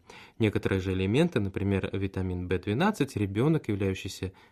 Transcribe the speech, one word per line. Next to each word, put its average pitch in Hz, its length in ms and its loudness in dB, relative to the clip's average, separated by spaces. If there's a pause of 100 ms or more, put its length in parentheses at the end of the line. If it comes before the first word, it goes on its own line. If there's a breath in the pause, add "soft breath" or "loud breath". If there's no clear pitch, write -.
(380 loud breath)
Некоторые 101 420 2
же 92 140 -2
элементы, 113 460 2
например, 95 520 0
витамин 92 560 -4
Б 90 100 0
двенадцать, 143 580 0
ребёнок, 110 520 2
являющийся 98 640 -2 (200 soft breath)